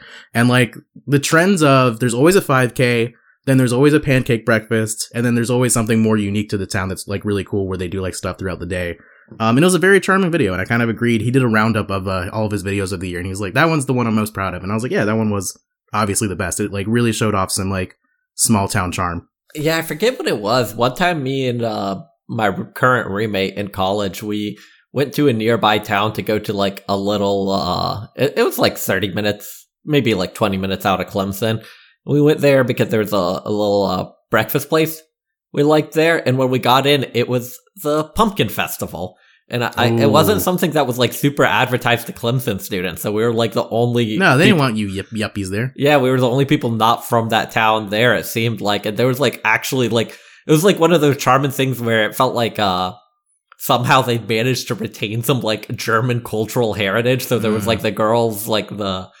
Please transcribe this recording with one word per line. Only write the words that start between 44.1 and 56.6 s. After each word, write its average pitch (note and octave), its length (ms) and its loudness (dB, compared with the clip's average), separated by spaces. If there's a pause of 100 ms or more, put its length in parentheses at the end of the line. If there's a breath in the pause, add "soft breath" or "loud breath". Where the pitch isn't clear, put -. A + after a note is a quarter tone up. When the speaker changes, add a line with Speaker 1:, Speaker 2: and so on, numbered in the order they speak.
Speaker 1:
No, F3 180 4
they D#3+ 100 4
didn't G#3 100 6
Speaker 2:
peop- D3+ 60 2
Speaker 1:
want A#2 160 0
you G#2 100 -2
yup-, F#2+ 220 -6
yuppies G2+ 420 -6
there. A#2 240 -4
Speaker 2:
Yeah, C#3+ 220 2
we B2+ 120 2
were C3 100 2
the B2 100 2
only C3+ 160 2
people C3 260 0
not A2+ 360 2
from A2+ 220 0
that A2 220 0
town A2 400 2
there, A2 240 4
it E2 100 -2
seemed A2+ 360 -2
like. G2+ 260 -2
And G#2 100 -6
there A#2 80 2
was, C3 140 0
like, B2 240 0
actually, A#2 460 0
like, A2 280 -2 (300 loud breath)
it - 40 2
was, D#3 120 4
like, F#3 160 4
one E3 120 4
of E3 100 4
those C#3+ 160 2
charming C3+ 340 2
things C3 280 -2
where A2+ 260 2
it G#2+ 100 -6
felt B2+ 180 0
like, A2+ 240 -2
uh, F#2 360 0 (680)
somehow C3 420 2
they A#2 160 0
managed A2+ 520 -2
to A#2+ 60 -2
retain A2+ 460 -6
some, B2+ 200 0
like, G#2+ 340 -4
German A#2 480 0
cultural A2 500 -2